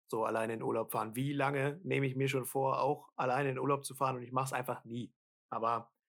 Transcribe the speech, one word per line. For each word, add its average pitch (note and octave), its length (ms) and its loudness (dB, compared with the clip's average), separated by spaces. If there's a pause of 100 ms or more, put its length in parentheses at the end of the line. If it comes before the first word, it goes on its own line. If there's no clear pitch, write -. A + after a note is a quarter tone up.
(100)
So A2+ 140 2
alleine A2+ 300 2
in A2+ 80 -6
Urlaub A#2 280 0
fahren. A2 240 -2
Wie C3+ 180 0
lange C#3+ 520 0
nehme C3+ 220 2
ich B2+ 100 -2
mir C3+ 120 2
schon C3+ 180 0
vor, C3+ 340 0
auch C#3 360 0
alleine C3+ 340 2
in C3 80 -2
Urlaub C3+ 260 2
zu C3+ 100 -10
fahren C3 220 0
und B2 60 -8
ich A#2+ 100 -10
mach's C3 200 0
einfach B2 320 -4
nie. A#2 280 -6 (380)
Aber A2+ 420 0 (200)